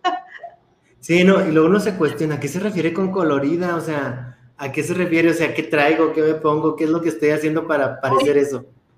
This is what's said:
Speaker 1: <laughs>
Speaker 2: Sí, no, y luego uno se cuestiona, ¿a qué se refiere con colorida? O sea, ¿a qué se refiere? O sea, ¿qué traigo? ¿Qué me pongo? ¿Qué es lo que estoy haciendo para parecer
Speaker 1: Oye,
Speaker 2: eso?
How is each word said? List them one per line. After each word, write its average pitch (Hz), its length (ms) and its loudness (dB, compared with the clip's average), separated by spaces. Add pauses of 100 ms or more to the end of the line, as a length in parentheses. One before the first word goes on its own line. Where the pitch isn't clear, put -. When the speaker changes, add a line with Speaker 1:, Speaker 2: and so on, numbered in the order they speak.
Speaker 1:
<laughs> 359 200 -4 (760)
Speaker 2:
Sí, 175 240 2
no, 185 240 4
y 160 40 -2
luego 156 180 6
uno 208 100 4
se 214 140 -2
cuestiona, 151 420 -2
¿a 135 40 -8
qué 143 80 -6
se 170 120 -6
refiere 180 320 -2
con 190 200 -2
colorida? 170 640 0
O 160 60 -2
sea, 139 580 -6 (180)
¿a 139 140 -8
qué 151 100 -4
se 165 140 -4
refiere? 165 340 2
O 160 60 2
sea, 160 180 -2
¿qué 165 80 -4
traigo? 156 520 2
¿Qué 156 100 0
me 156 100 2
pongo? 156 420 0
¿Qué 160 100 -2
es 151 40 0
lo 165 100 0
que 165 100 -2
estoy 147 200 0
haciendo 156 380 -2
para 151 340 -2
parecer 139 300 2
Speaker 1:
Oye, 143 100 4
Speaker 2:
eso? 135 240 -4 (320)